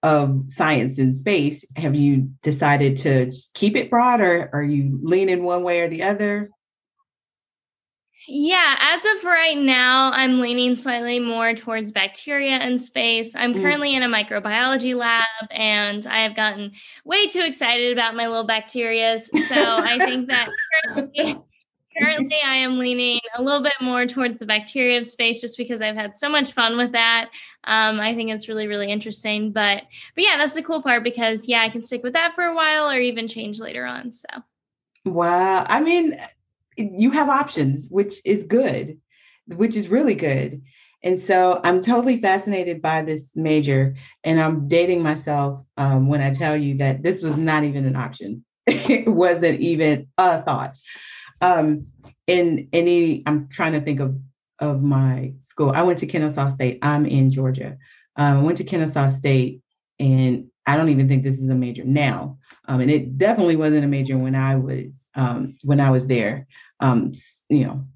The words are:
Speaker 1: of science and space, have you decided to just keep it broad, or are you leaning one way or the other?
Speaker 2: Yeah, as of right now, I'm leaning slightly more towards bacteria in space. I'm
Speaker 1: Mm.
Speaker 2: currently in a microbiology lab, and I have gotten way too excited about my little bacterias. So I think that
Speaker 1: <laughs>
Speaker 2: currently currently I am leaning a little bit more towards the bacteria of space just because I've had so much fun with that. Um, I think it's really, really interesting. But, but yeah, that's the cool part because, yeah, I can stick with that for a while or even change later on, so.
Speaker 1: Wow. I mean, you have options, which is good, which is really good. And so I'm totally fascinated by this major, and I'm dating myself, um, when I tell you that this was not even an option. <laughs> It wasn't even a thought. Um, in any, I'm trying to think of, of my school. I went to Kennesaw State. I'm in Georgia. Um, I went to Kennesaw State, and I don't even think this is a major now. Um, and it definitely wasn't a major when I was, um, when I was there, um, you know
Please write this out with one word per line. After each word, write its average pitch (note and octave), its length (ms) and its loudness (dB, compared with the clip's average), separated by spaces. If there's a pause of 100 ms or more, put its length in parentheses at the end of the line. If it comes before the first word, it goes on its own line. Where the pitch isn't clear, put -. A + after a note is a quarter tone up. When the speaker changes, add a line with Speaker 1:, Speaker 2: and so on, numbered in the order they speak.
Speaker 1:
of C#3+ 440 2
science C3+ 520 0
and C3 160 4
space, D3 480 0 (140)
have D#3 180 -2
you C#3+ 320 4 (160)
decided C#3 540 2
to C3+ 300 2
just - 260 -14
keep G#3 240 0
it B3 140 -2
broad, A#3+ 320 4
or F3 320 2
are D3 80 -2
you C#3 400 0
leaning F3+ 420 2
one F3 180 -2
way F3 180 0
or E3+ 100 0
the E3 120 -8
other? G#3 460 -2 (1800)
Speaker 2:
Yeah, D4+ 540 2
as E4 240 2
of G#4 200 0
right E4 340 2
now, C4 560 4
I'm B3+ 260 2
leaning B3 360 0
slightly A#3+ 420 -4
more A3+ 340 -2
towards A3 400 -8
bacteria C4+ 720 -4
in B3 140 -2
space. A#3 560 -4
I'm A#3+ 180 -2
Speaker 1:
Mm. F#4+ 80 -2
Speaker 2:
currently D4 340 0
in C4 80 0
a B3 60 0
microbiology A3+ 880 -2
lab, A#3 300 0 (240)
and G#3 560 -2
I A3+ 140 -2
have A3 140 -2
gotten G#3 380 -4 (320)
way G4+ 220 2
too F4 160 -2
excited B3 500 -2
about A#3 240 -2
my A#3 100 -4
little A3+ 200 -4
bacterias. A3+ 840 -2 (200)
So C4+ 60 -4
I A3+ 440 2
think B3+ 300 0
that B3 200 0 (260)
Speaker 1:
<laughs> D#4+ 200 0
Speaker 2:
currently D4 440 -4 (600)
currently D4+ 460 0
I C4+ 120 0
am B3+ 220 -2
leaning B3 420 -2 (160)
a B3 60 -4
little C#4 200 0
bit C#4+ 180 0
more B3 260 0
towards B3 320 -4
the A3 80 -14
bacteria A#3+ 520 0
of A#3 80 -6
space A#3 340 -2
just A#3 160 -10
because A#3+ 240 -8
I've G#3+ 160 -4
had G#3 200 -8
so C#4+ 120 -6
much C#4+ 240 0
fun A#3 240 0
with A#3+ 160 -2
that. A#3 380 2 (340)
Um, A3 360 2
I A3 140 -2
think A3+ 160 -6
it's G#3+ 180 -8
really, G#3+ 180 -6
really G3+ 240 -4
interesting. G#3+ 640 -6
But, G3+ 320 0 (300)
but F4 100 0
yeah, F#4+ 120 4
that's C#4+ 180 0
the D#4 80 -6
cool D#4 200 -4
part A#3+ 220 0
because, A3+ 440 -2
yeah, A#3 140 2
I A3+ 60 0
can A3+ 140 -8
stick A#3+ 200 -10
with B3 100 -6
that E4 220 0
for F4 100 -2
a E4+ 100 -2
while D#4 360 0
or C4+ 80 0
even A#3 300 -2
change A3 320 -12
later B3 260 -10
on, B3 260 -10
so. - 160 -20 (760)
Speaker 1:
Wow. F3+ 640 0
I B3 120 2
mean, E4 400 0 (560)
you G#3 340 0
have D4 180 2
options, D#3 600 -2
which G3+ 360 -2
is F#3 200 0
good, D#3+ 540 0 (480)
which A3 300 -2
is F#3+ 120 -4
really A#3+ 260 2
good. C3+ 480 -4 (400)
And F#3 160 0
so F3+ 460 4
I'm F3+ 160 4
totally A#3+ 400 2
fascinated F#3+ 600 -2
by D#3+ 200 0
this D#3 320 -6
major, C#3+ 600 2 (280)
and E3 160 2
I'm D#3 300 0
dating F3 340 2
myself, D3 600 -2 (140)
um, C3+ 300 2
when C#3+ 120 2
I C#3 120 0
tell D3+ 220 -2
you C#3+ 220 -2
that C3+ 260 0
this F3+ 200 -2
was D3+ 160 -2
not D#3 260 0
even C#3 220 -2
an C3 100 0
option. - 540 -10
<laughs> - 160 -6
It - 420 2
wasn't E3+ 520 4
even D#3 480 0 (100)
a F3 240 4
thought. C3 360 -4 (600)
Um, D#3 460 2 (400)
in E3+ 480 2
any, E3+ 520 2
I'm D3 220 0
trying D#3+ 240 -2
to D3 80 0
think C#3+ 200 -2
of, C3+ 160 -2 (420)
of C#3+ 240 0
my C3 580 2
school. - 300 -2
I D3 120 0
went F3 180 2
to - 60 -4
Kennesaw D3 420 -2
State. C3 340 -2
I'm D3 240 2
in C3+ 240 4
Georgia. C3+ 480 -2 (380)
Um, C#3+ 200 4
I C#3 60 4
went E3+ 160 2
to F3 60 -6
Kennesaw D#3 440 0
State, C3+ 540 0 (360)
and C3 500 2 (180)
I C#3+ 100 2
don't D#3+ 140 4
even C3+ 180 4
think C3+ 160 4
this C3+ 140 -2
is C3 100 -2
a C3 60 2
major B2 300 -2
now. C#3 540 0 (300)
Um, B2+ 120 0
and B2+ 100 2
it C3+ 260 0
definitely F#3 400 4
wasn't D3+ 280 2
a C#3+ 40 2
major C3+ 300 0
when C3 160 0
I C3+ 220 2
was, C3 580 -6
um, B2 500 -2
when C#3+ 160 4
I C3+ 100 4
was B2+ 160 4
there, A#2 400 0 (320)
um, B2+ 340 2 (360)
you C#3 160 4
know - 300 -8